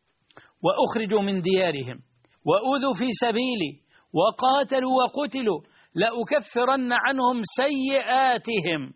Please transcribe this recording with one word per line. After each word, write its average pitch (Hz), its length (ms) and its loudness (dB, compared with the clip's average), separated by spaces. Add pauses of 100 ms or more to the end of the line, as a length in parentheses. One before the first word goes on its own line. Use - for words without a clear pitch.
(640)
وأخرجوا 220 580 2
من 196 180 -2
ديارهم 160 580 0 (460)
وأوذوا 254 540 2
في 247 140 -2
سبيلي 233 600 0 (420)
وقاتلوا 254 880 2
وقتلوا 247 580 -2 (340)
لأكفرن 240 1000 0
عنهم 247 500 0
سيئاتهم 240 1500 0